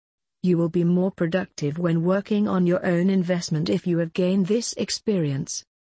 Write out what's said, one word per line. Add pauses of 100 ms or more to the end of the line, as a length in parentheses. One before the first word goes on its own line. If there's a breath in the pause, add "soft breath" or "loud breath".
(440)
You
will
be
more
productive
when
working
on
your
own
investment
if
you
have
gained
this
experience. (180)